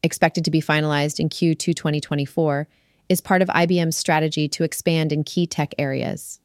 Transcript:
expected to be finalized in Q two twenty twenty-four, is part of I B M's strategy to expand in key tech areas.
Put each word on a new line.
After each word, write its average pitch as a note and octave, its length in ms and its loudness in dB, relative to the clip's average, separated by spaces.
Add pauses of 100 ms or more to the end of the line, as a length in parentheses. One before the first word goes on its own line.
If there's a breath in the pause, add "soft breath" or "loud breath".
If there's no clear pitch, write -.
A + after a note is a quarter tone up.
expected E3 440 0
to E3 60 2
be D#3+ 100 2
finalized D3+ 580 0
in D#3 80 0
Q D#3+ 280 0
two E3+ 180 -2
twenty D3+ 260 -2
twenty-four, D3 680 -2 (400)
is F3+ 100 2
part F#3 220 2
of F#3 80 2
I E3+ 160 4
B F3 160 2
M's E3 160 0
strategy D#3 500 0
to - 160 -4
expand D#3+ 480 0
in D3+ 140 -2
key F3 200 0
tech D#3 320 -4
areas. - 680 -4